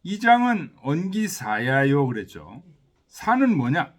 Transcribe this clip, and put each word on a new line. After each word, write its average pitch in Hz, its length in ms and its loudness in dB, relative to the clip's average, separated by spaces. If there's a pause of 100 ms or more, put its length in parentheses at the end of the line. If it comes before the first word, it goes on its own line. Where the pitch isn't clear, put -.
이 202 180 -8
장은 233 580 2
언기사야요 139 1300 0
그랬죠. 101 560 -10 (440)
사는 247 480 0
뭐냐? 131 420 -2